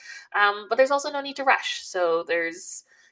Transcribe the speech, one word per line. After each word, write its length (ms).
Um, 320
but 100
there's 120
also 220
no 100
need 140
to 80
rush. 400
So 440
there's, 580